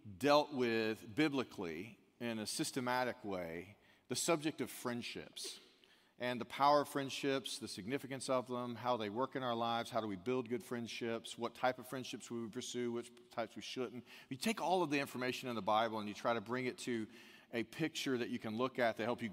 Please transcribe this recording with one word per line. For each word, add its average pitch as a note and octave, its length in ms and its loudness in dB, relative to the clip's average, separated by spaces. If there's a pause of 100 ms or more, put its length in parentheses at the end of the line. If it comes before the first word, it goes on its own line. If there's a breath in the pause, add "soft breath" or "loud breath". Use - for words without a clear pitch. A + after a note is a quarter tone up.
(200)
dealt D3 340 6
with A2+ 640 2
biblically A2+ 840 0 (220)
in A#2 200 -4
a G#2 60 -4
systematic B2 760 0
way F#2 540 -6 (320 soft breath)
the B2 80 -4
subject D#3 420 0
of A#2 100 -4
friendships - 920 -6 (600 soft breath)
and B2 160 0
the A2+ 60 -4
power C#3+ 360 6
of C3+ 60 0
friendships, C3+ 680 -2
the A2 100 -8
significance B2+ 640 -6
of B2+ 180 2
them, B2 280 -4
how B2 200 0
they A2 140 0
work B2 260 0
in C3+ 60 -2
our B2 140 0
lives, A#2 340 0
how B2 100 0
do A2 60 2
we G2+ 100 -2
build B2 320 0
good A#2+ 140 -2
friendships, A#2 720 -4
what A#2 200 -4
type B2+ 240 2
of A#2 80 -14
friendships C3 420 -8
we A#2 180 -4
pursue, A#2+ 440 -4
which A#2+ 160 -4 (280)
types A2+ 200 -4
we A2 80 -10
shouldn't. A#2+ 400 -6 (260 loud breath)
You C3+ 80 -6
take A3 240 0
all F3 220 4
of D3 80 2
the D3 80 4
information B2+ 500 -2
in A#2+ 60 -2
the G#2+ 80 -2
Bible A2 340 6
and G#2 100 -4
you G#2 60 -4
try A#2 220 2
to A2+ 40 0
bring B2 280 -2
it A#2+ 120 -2
to A2+ 280 -2 (480 loud breath)
a A#2 80 2
picture C#3+ 560 -2
that A2+ 100 -2
you A#2+ 80 -2
can A2 180 -6
look B2+ 220 0
at A#2 200 4
to A2 60 0
help A2+ 200 0
you A2 100 -4